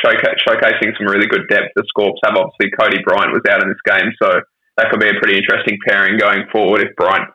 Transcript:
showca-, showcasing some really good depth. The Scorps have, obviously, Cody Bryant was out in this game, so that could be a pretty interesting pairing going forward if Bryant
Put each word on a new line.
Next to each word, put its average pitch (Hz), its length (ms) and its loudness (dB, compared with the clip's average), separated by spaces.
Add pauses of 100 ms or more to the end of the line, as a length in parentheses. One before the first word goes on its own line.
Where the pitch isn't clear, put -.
showca-, 113 320 2 (100)
showcasing 110 520 0
some 104 100 -4
really 101 180 2
good 98 220 -2
depth. 104 260 0
The - 100 -2 (120)
Scorps 101 280 0
have, 104 120 2
obviously, 95 420 -2
Cody 98 240 2
Bryant 95 300 -2
was 117 160 -2
out 98 140 2
in 95 60 -2
this - 180 -6
game, 101 260 0 (100)
so 92 180 2 (360)
that 113 140 0
could 107 100 0
be 107 80 2
a 101 60 0
pretty 98 240 0
interesting 101 400 -2 (100)
pairing 101 300 2
going 104 340 2
forward 101 300 2
if 98 140 -6
Bryant 92 380 0